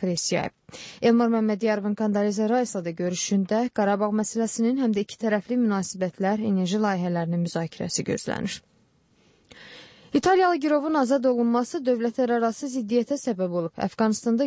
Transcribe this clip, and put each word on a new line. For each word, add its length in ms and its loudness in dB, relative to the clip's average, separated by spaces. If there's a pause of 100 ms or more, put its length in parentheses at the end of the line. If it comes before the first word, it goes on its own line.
Press 320 -2
yayıb. 240 -2 (460)
Elmar 320 4
Məmmədyarovun 600 0
Kondaliza 540 0
Rice-la 360 0
da 180 -6
görüşündə 760 0
Qarabağ 320 2 (140)
məsələsinin 640 -2
həm 100 2
də 80 0
iki 160 -12
tərəfli 400 0
münasibətlər, 800 0
enerji 400 0
layihələrinin 640 0
müzakirəsi 640 -4
gözlənir. 540 -4 (1500)
İtaliyalı 480 4
girovun 400 2
azad 320 2
olunması 560 0
dövlətlərarası 880 0
ziddiyyətə 480 0
səbəb 400 -2
olub. 160 -4
Əfqanistanda 720 0